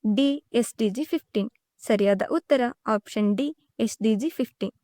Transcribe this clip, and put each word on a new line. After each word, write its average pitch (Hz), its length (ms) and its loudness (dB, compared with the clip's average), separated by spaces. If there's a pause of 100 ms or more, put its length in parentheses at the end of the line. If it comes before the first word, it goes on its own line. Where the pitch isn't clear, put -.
ಡಿ. 220 240 2 (240)
ಎಸ್ 233 240 0
ಡಿ 220 140 0
ಜಿ 247 140 -6
ಫಿಫ್ಟೀನ್. 220 460 -4 (320)
ಸರಿಯಾದ 202 480 2
ಉತ್ತರ 294 300 0 (260)
ಆಪ್ಷನ್ 208 500 -2
ಡಿ, 277 120 -2 (300)
ಎಸ್ 226 220 -2
ಡಿ 220 140 2
ಜಿ 240 160 -2
ಫಿಫ್ಟೀನ್. - 540 -6